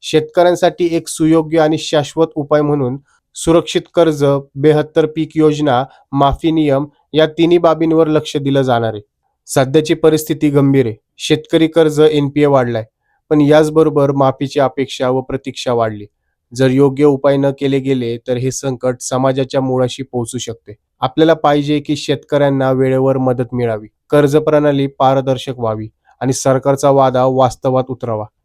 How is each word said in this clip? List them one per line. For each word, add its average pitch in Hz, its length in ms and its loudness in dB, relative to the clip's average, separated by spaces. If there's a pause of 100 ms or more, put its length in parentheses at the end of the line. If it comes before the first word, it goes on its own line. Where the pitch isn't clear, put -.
शेतकऱ्यांसाठी 175 880 0
एक 165 160 -4
सुयोग्य 160 520 0
आणि 156 200 2
शाश्वत 160 540 -2
उपाय 151 280 0
म्हणून 143 360 -2 (380)
सुरक्षित 165 460 0 (120)
कर्ज, 156 300 2 (300)
बेहत्तर 151 520 0
पीक 151 300 -6
योजना, 151 460 2 (300)
माफी 139 380 0
नियम 147 360 0 (260)
या 156 160 2
तिन्ही 165 300 2
बाबींवर 160 500 2
लक्ष 151 280 -2
दिलं 139 260 0
जाणार 117 320 -2
आहे. 104 80 -12 (460)
सध्याची 156 480 0
परिस्थिती 156 540 0
गंभीर 139 360 2
आहे. 110 100 -8 (220)
शेतकरी 160 500 0
कर्ज 156 340 2
एनपीए 147 440 2
वाढलाय, 123 380 0 (460)
पण 151 100 2
याचबरोबर 151 720 2
माफीची 139 480 -2
अपेक्षा 131 500 -2
व 131 100 0
प्रतीक्षा 131 520 -8
वाढली. 110 340 -4 (460)
जर 131 180 2
योग्य 135 340 2
उपाय 139 320 2
न 139 220 0
केले 139 200 -2
गेले 131 400 -4
तर 123 180 -6
हे 127 140 -4
संकट 127 500 -6
समाजाच्या 135 600 -2
मुळाशी 127 420 -2
पोहोचू 123 360 -8
शकते. 110 360 -12 (260)
आपल्याला 160 340 2
पाहिजे 147 460 0
की 147 160 -4
शेतकऱ्यांना 139 760 -2
वेळेवर 131 460 0
मदत 127 360 -2
मिळावी, 113 320 -4 (240)
कर्ज 147 280 2
प्रणाली 147 500 0
पारदर्शक 135 680 -2
व्हावी 110 300 -6 (320)
आणि 127 120 -2
सरकारचा 135 580 0
वादा 131 360 2
वास्तवात 127 640 0
उतरावा. 117 360 -8 (200)